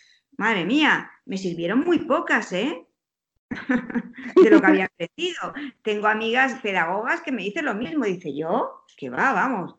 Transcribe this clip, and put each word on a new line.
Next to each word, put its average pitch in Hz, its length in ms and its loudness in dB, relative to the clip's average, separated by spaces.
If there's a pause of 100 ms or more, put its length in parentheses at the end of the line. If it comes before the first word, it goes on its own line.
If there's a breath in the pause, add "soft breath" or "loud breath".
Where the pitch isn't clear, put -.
(380 soft breath)
madre 196 280 0
mía, 226 460 2 (140)
me 190 120 -6
sirvieron 180 440 -2
muy 339 180 2
pocas, 311 540 -2
¿eh? 262 340 -4 (640)
<laughs> - 920 2
De 440 60 8
lo 311 120 10
que - 60 4
había 185 180 4
aprendido. 208 680 -8 (280 loud breath)
Tengo 208 260 -2
amigas 226 540 0
pedagogas 202 600 -2
que 302 100 -8
me 220 120 -4
dicen 208 220 -6
lo 262 100 -2
mismo. 285 300 -4
Dice, 175 300 -4
yo, 190 480 -4 (140)
que 131 120 -10
va, 202 240 0
vamos, 202 460 -2